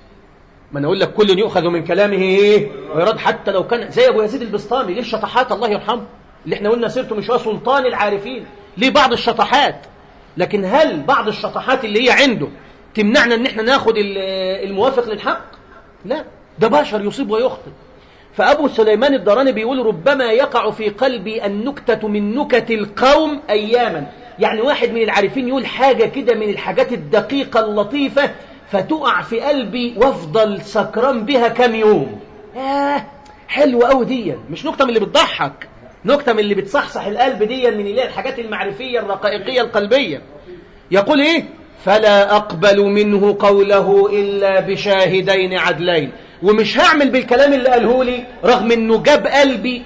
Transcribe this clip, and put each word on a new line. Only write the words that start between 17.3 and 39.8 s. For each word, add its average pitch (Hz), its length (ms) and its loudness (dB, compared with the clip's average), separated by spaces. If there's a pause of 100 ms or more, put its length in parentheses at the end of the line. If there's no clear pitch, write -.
ويخطئ. 233 400 -4 (600)
فأبو 269 340 2
سليمان 220 460 2
الدراني 240 380 2
بيقول: 233 340 -2
"ربما 240 400 0
يقع 226 460 0
في 214 180 -4
قلبي 220 560 -4
النكتة 214 600 -4
من 208 280 -2
نكت 240 360 0
القوم 277 800 0
أياما". 214 580 -2 (320)
يعني 214 220 0
واحد 240 280 0
من 226 120 -2
العارفين 208 460 -2
يقول 262 180 -2
حاجة 247 400 2
كده 240 300 0
من 214 140 -4
الحاجات 190 440 -2
الدقيقة 214 680 -2
اللطيفة 220 720 0 (400)
فتقع 254 500 -2
في 226 180 -6
قلبي 247 580 -4
وافضل 208 640 0
سكران 220 640 -2
بها 240 220 2
كام 233 280 0
يوم. 185 440 2 (380)
آه، 277 480 -2 (420)
حلوة 247 440 2
أوي 247 140 2
دي، 208 300 -4 (140)
مش - 160 -10
نكتة 285 200 -2
من 247 40 0
اللي 220 160 0
بتضحك، 170 640 -2 (360)
نكتة 247 280 2
من 214 60 -2
اللي 208 160 0
بتصحصح 196 500 -4
القلب 214 380 0
دي، 240 280 0
من 208 160 -4
اللي 220 140 -2
هي - 60 -2
الحاجات 240 320 -8
المعرفية 220 600 -6
الرقائقية 208 600 -2
القلبية. 208 600 0 (720)